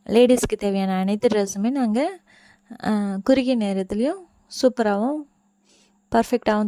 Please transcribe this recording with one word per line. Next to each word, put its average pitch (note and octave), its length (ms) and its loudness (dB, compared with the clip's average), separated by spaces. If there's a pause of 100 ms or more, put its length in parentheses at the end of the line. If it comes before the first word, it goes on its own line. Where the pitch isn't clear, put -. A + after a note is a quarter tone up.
லேடீஸ்க்கு A#3+ 520 4
தேவையான G3 380 -2
அனைத்து G3+ 320 0
ட்ரெஸ்ஸுமே G3+ 440 -2
நாங்க, C#4 480 -2 (640)
அ, G3+ 400 -2
குறுகிய C4 340 2
நேரத்துலயும் G#3 680 -2 (360)
சூப்பராவும் B3 600 0 (960)
பர்ஃபெக்டாவும் G#3+ 520 0